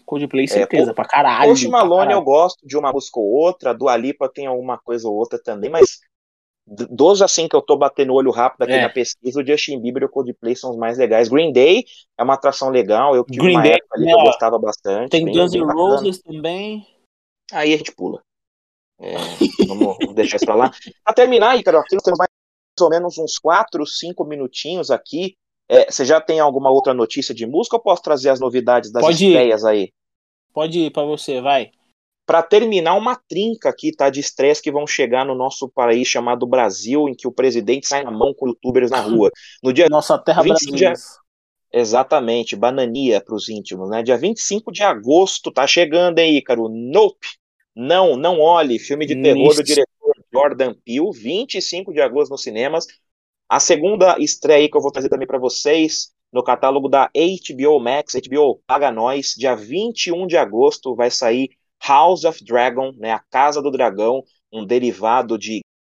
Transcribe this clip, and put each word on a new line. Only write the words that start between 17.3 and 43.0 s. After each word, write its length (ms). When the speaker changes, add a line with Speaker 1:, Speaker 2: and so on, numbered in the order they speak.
Speaker 2:
Aí 200
a 40
gente 160
pula. 280
É, 160
Speaker 1:
<laughs> 500
Speaker 2:
vamos, 320
vamos 180
deixar 200
isso 100
pra 100
lá. 160
Pra 80
terminar, 440
Ícaro, 220
aqui 160
nós 80
temos 140
mais 120
ou 80
menos 280
uns 220
quatro, 480
cinco 380
minutinhos 680
aqui. 440
É, 200
você 140
já 160
tem 220
alguma 280
outra 240
notícia 400
de 120
música 320
ou 40
posso 220
trazer 260
as 100
novidades 520
das 100
Speaker 1:
Pode 240
ir. 40
Speaker 2:
estreias 340
aí? 280
Speaker 1:
Pode 240
ir 140
pra 120
você, 380
vai. 300
Speaker 2:
Pra 160
terminar, 520
uma 200
trinca 540
aqui, 220
tá, 180
de 100
estreias 400
que 120
vão 140
chegar 400
no 80
nosso 360
país 380
chamado 380
Brasil, 640
em 60
que 120
o 40
presidente 560
sai 160
na 80
mão 220
com 140
youtubers 440
na 80
rua. 320
No 100
dia 160
Speaker 1:
Nossa 300
terra 240
Speaker 2:
vinte 140
e 80
cinco 100
de 100
a-, 40
Speaker 1:
brasileira. 320
Speaker 2:
exatamente, 840
Banania 680